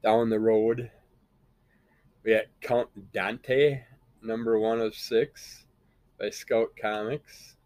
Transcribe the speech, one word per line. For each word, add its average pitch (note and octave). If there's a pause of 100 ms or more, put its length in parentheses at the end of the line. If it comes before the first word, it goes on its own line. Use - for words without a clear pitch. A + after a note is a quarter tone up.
Down A2+
the A2
road. A2+ (1300)
We A2
got G#2+ (160)
Count A#2+
Dante, B2+ (400)
number A2+
one A2+
of A2
six - (560)
by G#2
Scout A2+
Comics. G#2+